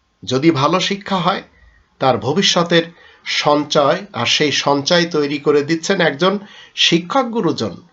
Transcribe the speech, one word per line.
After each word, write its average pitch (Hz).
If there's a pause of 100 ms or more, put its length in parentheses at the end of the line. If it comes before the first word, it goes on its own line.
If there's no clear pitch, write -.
(240)
যদি 135
ভালো 151
শিক্ষা 196
হয়, 185 (560)
তার 143
ভবিষ্যতের 170 (360)
সঞ্চয়, 147
আর 117
সেই 143
সঞ্চয় 143
তৈরি 151
করে 143
দিচ্ছেন 165
একজন 170 (360)
শিক্ষক 175
গুরুজন, 151 (120)